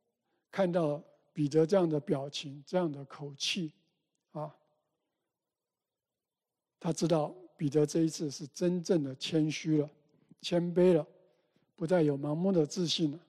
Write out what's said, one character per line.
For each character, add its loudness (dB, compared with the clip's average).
看 0
到 0
彼 -2
得 4
这 2
样 4
的 0
表 -4
情， -12
这 -4
样 0
的 -10
口 -14
气， -4
啊， -10
他 -2
知 0
道 0
彼 -2
得 4
这 0
一 4
次 -6
是 -12
真 -2
正 2
的 -8
谦 0
虚 0
了， -2
谦 0
卑 6
了， 4
不 -6
再 4
有 2
盲 -4
目 0
的 4
自 -2
信 0
了。 -10